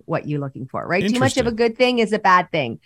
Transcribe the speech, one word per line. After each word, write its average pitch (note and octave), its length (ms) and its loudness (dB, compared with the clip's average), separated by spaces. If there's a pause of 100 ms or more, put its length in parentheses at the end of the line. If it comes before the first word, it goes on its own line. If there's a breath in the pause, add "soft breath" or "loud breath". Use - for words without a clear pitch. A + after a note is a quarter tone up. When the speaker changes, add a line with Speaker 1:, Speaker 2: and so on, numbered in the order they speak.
Speaker 1:
what D#3 240 -6
you're D3 140 -4
looking C3+ 260 -10
for, - 180 -8
right? F3+ 160 -2
Too A3 160 0
much C4 200 0
of B3 80 2
a A#3+ 40 -2
Speaker 2:
Interesting. A3+ 60 -2
Speaker 1:
good A3+ 220 0
thing B3 220 2
is G#3 120 2
a G#3 80 0
bad F#3 320 4
thing. C3 340 -2